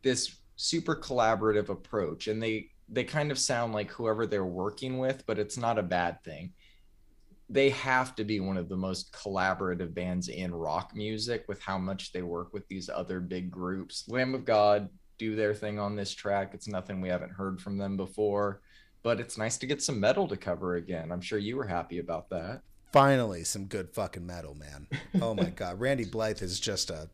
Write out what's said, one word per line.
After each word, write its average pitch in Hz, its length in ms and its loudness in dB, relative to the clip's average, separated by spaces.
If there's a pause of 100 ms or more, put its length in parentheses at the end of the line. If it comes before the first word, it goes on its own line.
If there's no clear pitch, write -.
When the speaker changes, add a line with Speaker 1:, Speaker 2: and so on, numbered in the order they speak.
Speaker 1:
this 127 340 2 (180)
super 165 400 0
collaborative 110 720 4
approach, 92 600 -2
and 110 120 0
they, 110 280 -2 (200)
they 120 140 0
kind 147 300 0
of 131 80 -2
sound 120 320 2
like 107 180 -2
whoever 110 340 0
they're 101 200 0
working 104 540 -2
with, 131 280 0
but 104 140 0
it's 104 180 -4
not 117 220 2
a - 20 -2
bad 87 400 0
thing. 82 300 -12 (1000)
They 139 200 6
have 127 440 2
to 110 100 -2
be 104 160 0
one 95 160 0
of 90 140 -2
the 95 80 -2
most 92 340 -2
collaborative 92 800 0
bands 90 360 -2
in 90 260 -4
rock 82 400 -2
music 110 540 -4
with 98 120 -6
how 98 160 -2
much 95 340 -4
they 90 120 -4
work 87 320 -6
with 101 140 -8
these 95 200 -8
other 90 320 -4
big 90 300 -4
groups. 90 580 -6
Lamb 127 260 0
of 98 120 -4
God 104 420 6 (300)
do 110 180 -2
their 104 160 4
thing 104 260 -4
on 101 160 -2
this 101 200 -4
track. 98 400 0
It's 92 120 -12
nothing 95 360 -4
we 92 80 -2
haven't 90 220 -2
heard 95 280 -4
from 101 160 -6
them 98 220 -2
before, 101 640 2 (400)
but 117 180 2
it's - 160 -8
nice 113 220 -2
to 131 80 -6
get 143 160 0
some 120 180 0
metal 131 280 6
to 95 80 -2
cover 87 400 -2
again. 85 360 -4
I'm 87 80 -4
sure 104 180 -2
you 110 180 -2
were 131 100 -2
happy 87 320 -2
about 85 320 -4
that. 92 320 -6 (280)
Speaker 2:
Finally, 123 540 6
some 98 220 -4
good 95 240 -4
fucking 92 340 -6
metal, 85 300 -10
man. 73 320 -14 (340)
Oh 113 140 0
my 175 160 2
Speaker 1:
<laughs> - 40 -12
Speaker 2:
God. 92 240 -4
Randy 127 280 0
Blythe 110 340 -2
is 92 180 -4
just - 300 -2
a 80 260 -8